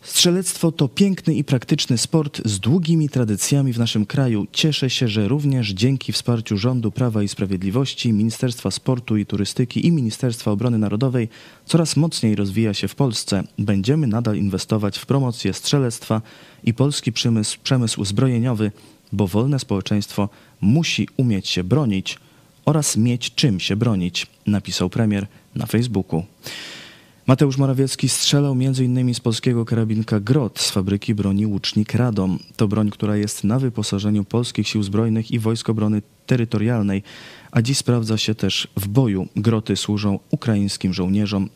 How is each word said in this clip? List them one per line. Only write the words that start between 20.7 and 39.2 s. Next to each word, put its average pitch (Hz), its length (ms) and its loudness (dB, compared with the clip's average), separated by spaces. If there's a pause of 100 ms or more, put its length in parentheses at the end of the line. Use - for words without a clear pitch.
umieć 113 320 0
się 90 160 -2
bronić 104 540 0 (460)
oraz 151 320 0
mieć 120 380 0
czym 101 260 2
się - 160 -2
bronić”, 101 500 0 (200)
napisał 95 440 0
premier 104 360 0 (280)
na 110 120 -4
Facebooku. 104 580 -2 (1000)
Mateusz 135 320 4
Morawiecki 135 500 0
strzelał 143 460 2
między 131 300 2
innymi 123 300 2
z 113 60 -8
polskiego 117 440 0
karabinka 110 560 0
Grot 117 380 0
z - 120 -2
fabryki 101 440 0
broni 98 320 0
Łucznik 107 480 -2
Radom. 101 440 0 (180)
To 110 120 2
broń, 107 220 0
która 104 260 -2
jest 104 280 -4
na 110 140 2
wyposażeniu 107 640 -2
polskich 113 440 -2
sił 107 140 0
zbrojnych 110 480 0
i 120 80 0
Wojsk 113 320 -2
Obrony 107 320 0 (240)
Terytorialnej, 110 760 0 (500)
a 117 100 4
dziś 131 160 0
sprawdza 113 400 0
się 107 160 0
też - 420 -4
w 98 120 -4
boju. 101 480 2